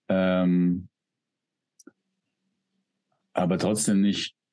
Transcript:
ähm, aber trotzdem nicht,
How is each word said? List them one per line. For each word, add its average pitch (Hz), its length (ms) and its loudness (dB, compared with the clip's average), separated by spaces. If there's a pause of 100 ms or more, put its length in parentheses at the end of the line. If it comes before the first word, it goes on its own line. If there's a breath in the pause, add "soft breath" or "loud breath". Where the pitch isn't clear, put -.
ähm, 92 800 0 (2500)
aber 90 260 0
trotzdem 104 420 0
nicht, 98 360 -2 (160)